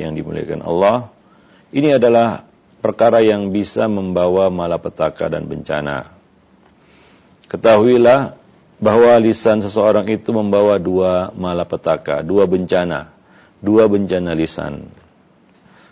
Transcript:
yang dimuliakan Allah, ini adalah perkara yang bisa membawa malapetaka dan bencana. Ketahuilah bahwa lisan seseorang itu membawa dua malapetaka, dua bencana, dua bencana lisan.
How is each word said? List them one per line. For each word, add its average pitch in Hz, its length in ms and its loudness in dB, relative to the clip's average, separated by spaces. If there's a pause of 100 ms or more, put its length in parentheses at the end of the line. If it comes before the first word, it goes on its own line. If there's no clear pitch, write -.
yang 80 160 -8
dimuliakan 78 500 -10
Allah, 101 460 -2 (580)
ini 143 240 0
adalah 117 540 2 (340)
perkara 110 400 2
yang 104 320 2
bisa 104 320 -2
membawa 92 640 0
malapetaka 82 800 -4
dan 78 160 -8
bencana. 73 720 -8 (1300)
Ketahuilah 120 840 4 (460)
bahwa 117 320 4 (100)
lisan 110 400 0
seseorang 104 480 0
itu 110 240 -4
membawa 101 480 2
dua 92 540 -2
malapetaka, 82 920 -4
dua 95 240 2
bencana, 87 640 -4 (500)
dua 110 240 4
bencana 92 480 -2
lisan. 78 540 -8 (1040)